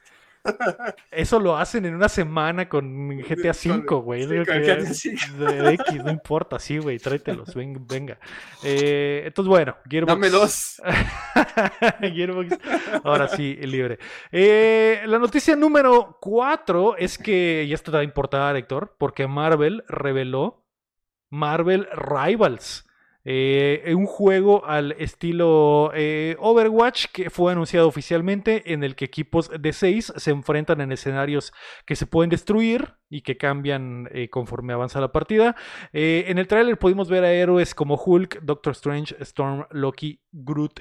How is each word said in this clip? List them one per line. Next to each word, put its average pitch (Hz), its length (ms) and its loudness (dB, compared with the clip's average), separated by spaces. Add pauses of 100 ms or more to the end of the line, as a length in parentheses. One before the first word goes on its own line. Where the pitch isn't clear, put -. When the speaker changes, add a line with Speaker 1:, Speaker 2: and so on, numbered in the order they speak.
(440)
Speaker 1:
<laughs> 214 680 -6
Speaker 2:
Eso 165 280 0
lo 175 180 2
hacen 180 280 -4
en 170 100 -6
una 190 140 2
semana 165 600 -2
con 139 400 -4
G 139 260 -10
T 175 140 -2
A - 20 2
Speaker 1:
Con, - 20 0
Speaker 2:
cinco, 170 480 -2
güey. 120 220 -6
Speaker 1:
sí, 139 60 -6
Speaker 2:
Digo 170 160 0
Speaker 1:
con 165 100 0
Speaker 2:
que 147 60 2
Speaker 1:
G 151 40 2
T 147 60 4
A 160 220 -2
cinco. 143 520 -8
Speaker 2:
de, 143 160 0
de 143 140 6
X, 147 280 -4
no 147 80 -4
importa, 156 480 -6
sí, - 200 -8
güey, 139 200 -6
tráetelos, 139 540 -8
ven-, 131 340 -12
venga. 131 300 -10 (460)
Eh, 143 600 0
entonces, 190 240 -2
bueno, 156 280 4 (120)
Gearbox. 160 240 2
Speaker 1:
Dame 196 160 2
dos. - 540 2
Speaker 2:
<laughs> - 1160 0
Gearbox, 180 560 -4 (460)
ahora 143 240 2
sí, 143 280 -4
libre. 131 440 -4 (320)
Eh, 214 760 4
la 220 140 2
noticia 269 360 2
número 285 640 4
cuatro 226 760 0
es 175 200 -6
que, 175 500 0
y 147 60 -4
esto 151 180 -8
te 156 60 2
va 147 40 2
a 147 40 0
importar, 139 500 -2
Héctor, 135 420 -6
porque 139 300 -2
Marvel 156 600 0
reveló 135 800 -4 (640)
Marvel 165 640 0
Rivals. 147 920 -2 (460)
Eh, 139 640 0
un 190 120 2
juego 196 600 4
al 147 280 -2
estilo, 156 1000 4
eh, 156 460 -2
Overwatch 226 720 4
que 180 180 -8
fue 175 220 2
anunciado 170 340 4
oficialmente 175 840 0
en 147 140 -4
el 135 100 -6
que - 80 -10
equipos 156 460 -2
de 156 240 -4
seis 196 420 0
se 151 160 -2
enfrentan 151 480 -2
en 135 140 -6
escenarios 139 580 -4 (340)
que 151 120 -4
se 143 100 -6
pueden 165 220 2
destruir 226 680 0 (140)
y 147 140 -14
que 131 120 -6
cambian, 139 800 -4
eh, 123 160 -8
conforme 123 420 -8
avanza 123 300 -4
la 135 100 -2
partida. 220 460 2 (340)
Eh, 160 380 0
en 175 80 -2
el 185 100 0
tráiler 226 320 2
pudimos 190 300 2
ver 185 160 2
a 175 80 4
héroes 175 420 2
como 143 260 -2
Hulk, 180 420 2
Doctor 147 280 -4
Strange, 143 480 -6
Storm, 139 520 -6
Loki, 143 500 -6 (100)
Groot, 147 500 -6